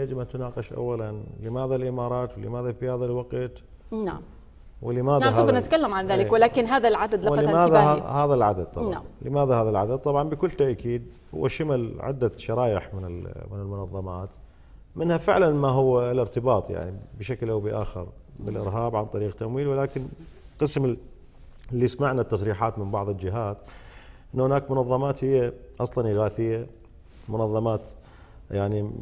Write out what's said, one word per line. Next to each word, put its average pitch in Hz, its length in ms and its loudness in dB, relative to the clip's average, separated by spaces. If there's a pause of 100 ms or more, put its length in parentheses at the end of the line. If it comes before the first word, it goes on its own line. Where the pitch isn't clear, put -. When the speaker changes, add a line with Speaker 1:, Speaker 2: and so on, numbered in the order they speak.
Speaker 1:
يجب 131 180 -4
أن 120 80 -6
تناقش 123 460 -8
أولًا، 110 500 -6 (200)
لماذا 131 320 -2
الإمارات 123 640 -4
ولماذا 120 340 -6
في 127 180 -6
هذا 127 160 -2
الوقت؟ 123 460 -4 (400)
Speaker 2:
نعم. 185 300 -6 (600)
Speaker 1:
ولماذا 123 380 2
Speaker 2:
نعم، 262 140 4
سوف - 100 4
Speaker 1:
هذا - 80 6
ال-، 254 40 4
Speaker 2:
نتكلم 254 380 2
عن 190 140 -2
ذلك، 196 180 2
Speaker 1:
إيه. 208 60 -2
Speaker 2:
ولكن 233 340 6
هذا 240 220 4
العدد 208 340 2
لفت 190 100 2
Speaker 1:
ولماذا 151 320 6
Speaker 2:
انتباهي. 151 360 8
Speaker 1:
ه-، 143 260 0
هذا 143 80 4
العدد 104 320 4
طبعًا؟ 90 260 -6
Speaker 2:
نعم. - 120 -6 (180)
Speaker 1:
لماذا 131 400 2
هذا 110 80 2
العدد؟ 107 280 2
طبعًا 143 320 0
بكل 156 220 0
تأكيد 120 560 0 (280)
هو 143 120 0
شمل 131 520 -2
عدة 127 380 -2
شرائح 113 560 0
من 92 120 -8
ال-، 87 280 -10 (180)
من 101 80 -10
المنظمات، 95 720 -8 (680)
منها 165 220 0
فعلًا 180 340 4
ما 143 180 2
هو 127 420 4
الارتباط 120 580 0
يعني 90 280 -8 (220)
بشكل 113 300 -6
أو 110 100 0
بآخر 104 480 -4 (320)
بالإرهاب 107 560 -4
عن 107 100 0
طريق 104 300 -4
تمويل، 123 320 -4
ولكن 139 340 -2 (580)
قسم 147 260 0
ال-، 120 120 0 (720)
اللي 123 160 2
سمعنا 131 340 0
التصريحات 107 580 -2
من 98 120 -6
بعض 101 180 -2
الجهات 101 480 -4 (800)
أن 127 40 0
هناك 135 320 2
منظمات 135 520 0
هي 127 300 2 (260)
أصلًا 120 320 0
إغاثية، 113 560 0 (640)
منظمات 110 520 0 (680)
يعني 101 280 0 (220)